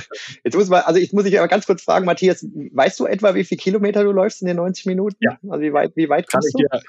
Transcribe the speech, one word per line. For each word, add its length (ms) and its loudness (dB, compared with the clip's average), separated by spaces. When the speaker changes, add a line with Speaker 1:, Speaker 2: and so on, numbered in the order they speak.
Speaker 1:
jetzt 100 -2
muss 140 2
man, 140 4
also 180 2
ich 140 -2
muss 100 2
dich 140 2
aber 100 2
ganz 160 0
kurz 180 -2
fragen, 220 0
Matthias, 400 0
weißt 560 -2
du 60 0
etwa, 280 2
wie 80 0
viel 140 -4
Kilometer 480 0
du 80 2
läufst 300 0
in 60 -4
den 100 -2
neunzig 260 -4
Minuten? 360 -2
Speaker 2:
Ja. 180 0
Speaker 1:
Also 140 -6
wie 100 -2
weit, 240 0
wie 140 0
weit 180 0
Speaker 2:
Kann 140 0
Speaker 1:
kommst 60 -2
Speaker 2:
ich 40 -4
Speaker 1:
du? 60 -6
Speaker 2:
dir, 300 0